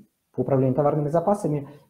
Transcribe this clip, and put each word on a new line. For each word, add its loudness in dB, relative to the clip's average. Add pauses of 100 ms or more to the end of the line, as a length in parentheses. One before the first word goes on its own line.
(340)
по -4
управлению 2
товарными 0
запасами -2 (200)